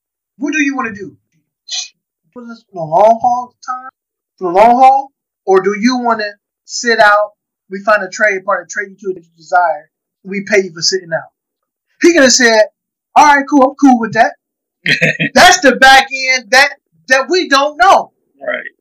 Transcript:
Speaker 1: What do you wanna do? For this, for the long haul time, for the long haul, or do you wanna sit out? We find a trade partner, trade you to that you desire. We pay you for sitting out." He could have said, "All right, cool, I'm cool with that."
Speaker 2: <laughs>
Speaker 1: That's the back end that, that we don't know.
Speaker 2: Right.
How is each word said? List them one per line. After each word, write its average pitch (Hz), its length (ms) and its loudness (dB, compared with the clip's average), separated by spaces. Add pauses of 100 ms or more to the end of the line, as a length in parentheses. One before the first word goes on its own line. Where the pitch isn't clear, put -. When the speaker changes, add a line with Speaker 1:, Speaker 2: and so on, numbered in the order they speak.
(380)
Speaker 1:
What 294 160 -8
do 311 100 -4
you 277 140 -6
wanna 226 160 -8
do? 165 240 -18 (1120)
For 240 140 -20
this, 233 240 -20
for 196 60 -20
the 165 100 -10
long 208 360 2
haul 247 320 -4 (120)
time, 262 240 -12 (480)
for 185 140 -8
the 180 60 -2
long 226 200 6
haul, 269 340 4 (340)
or 190 160 2
do 202 160 -2
you 247 200 -2
wanna 226 320 -4 (340)
sit 233 360 -4
out? 208 320 2 (380)
We 190 140 -12
find 208 200 0
a 185 60 -10
trade 190 360 -4
partner, 185 240 -6
trade 202 220 -12
you 190 40 -20 (140)
to 185 60 -4
that 170 100 -20
you - 100 -20
desire. 165 560 -4 (320)
We 196 220 -10
pay 202 180 -12
you 180 100 -16
for 165 80 -20
sitting 175 320 -8
out." 143 180 -10 (720)
He 339 120 2
could 311 100 2
have 254 80 4
said, 226 320 2 (520)
"All 277 100 6 (100)
right, 277 140 -2
cool, 285 140 2
I'm 277 120 0
cool 254 240 2
with 220 140 -8
that." 233 220 0 (500)
Speaker 2:
<laughs> - 480 -4
Speaker 1:
That's 359 280 4
the 262 160 2
back 269 300 4 (280)
end 220 160 -10
that, 277 180 2 (380)
that 262 200 0
we 330 220 -2
don't 285 280 -2
know. 339 360 2 (260)
Speaker 2:
Right. - 220 -10 (200)